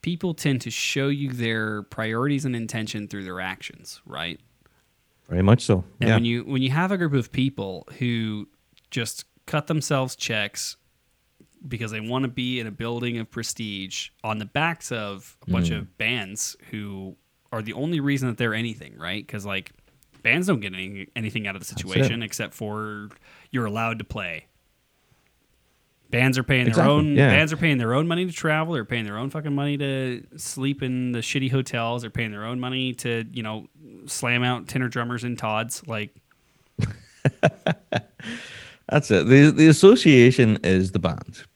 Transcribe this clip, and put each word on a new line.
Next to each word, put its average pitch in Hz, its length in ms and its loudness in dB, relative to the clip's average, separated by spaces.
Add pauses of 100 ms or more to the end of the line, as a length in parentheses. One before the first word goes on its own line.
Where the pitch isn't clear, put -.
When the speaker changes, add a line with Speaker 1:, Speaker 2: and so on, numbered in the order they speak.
Speaker 1:
people 170 320 -4
tend 135 280 0
to 113 100 -8
show - 380 -2
you 143 220 -2
their 110 520 -2
priorities 123 600 -2
and 127 100 -2
intention 110 520 -6
through 101 160 -10
their 92 160 -10
actions, - 680 -12
right? 82 340 -10 (920)
Speaker 2:
Very 90 140 0
much 110 200 6
so. 92 200 2 (180)
Speaker 1:
And 113 80 2
Speaker 2:
Yeah. 113 60 6
Speaker 1:
when 117 100 2
you, 117 200 -2
when 131 160 -2
you 131 100 0
have 175 200 0
a 202 60 -2
group 165 160 0
of 127 180 0
people 101 560 -4 (120)
who 113 480 -4 (420)
just - 360 -6 (200)
cut 151 220 -4
themselves 139 480 -2
checks - 600 -6 (920)
because 113 240 -6
they 110 80 -6
wanna 127 300 -2
be 127 300 -4
in 113 80 -6
a 107 40 -8
building 120 480 -4
of 113 100 -8
prestige 101 800 -8 (140)
on 107 160 -4
the 107 60 -8
backs 160 460 -4
of 101 460 -8 (100)
a - 40 -2
bunch 85 180 2
Speaker 2:
Mm. 92 100 -4
Speaker 1:
of - 180 -14
bands 107 580 -6 (160)
who 98 440 -10 (360)
are 113 100 -6
the 107 120 -8
only 156 260 -2
reason 139 280 0
that 117 100 -4
they're 117 160 0
anything, 107 440 -8
right? 92 300 -8
'Cause, 101 180 -10
like, 95 260 -8 (500)
bands 165 260 2
don't 156 120 2
get 98 140 -8
any, 95 420 -10
anything 110 320 -6
out 98 80 -8
of 92 60 -12
the - 120 -14
Speaker 2:
That's 95 80 -8
it. 95 60 -8
Speaker 1:
situation 117 340 0
except 110 320 -8
for 107 560 -10 (420)
you're 123 140 -2
allowed 113 340 -2
to 107 60 -10
play. 87 400 -8 (1700)
Bands 127 260 4
are 131 60 -2
paying 127 220 2
their 120 60 2
Speaker 2:
Exactly, 143 220 4
Speaker 1:
own, 151 220 2
Speaker 2:
yeah. 139 140 6
Speaker 1:
bands 151 240 4
are 156 40 -6
paying 151 220 2
their 117 140 0
own 151 140 2
money 175 180 -2
to 180 80 -6
travel. 160 400 -2
They're 120 120 -4
paying 117 200 -4
their 104 120 -8
own 131 120 -6
fucking 151 260 -6
money 143 220 -2
to 135 460 -6 (120)
sleep 139 480 -6
in 127 300 -4
the 117 60 -4
shitty 131 320 -2
hotels. 120 500 -2
They're 117 100 -12
paying 113 200 -6
their 104 140 -10
own 123 140 -6
money 127 360 -4
to, 117 380 -4
you 123 100 -8
know, 110 240 -8 (380)
slam 120 380 0
out 123 240 -2
tenor 127 220 -2
drummers 120 340 -4
and 120 140 -4
Todds. 110 500 -4
Like, 107 260 -8 (640)
Speaker 2:
<laughs> - 60 0 (2000)
That's - 220 2
it. 87 160 4
The, 143 240 10
the 156 160 8
association 135 960 10
is 92 300 4
the 98 60 0
band. - 440 -4 (120)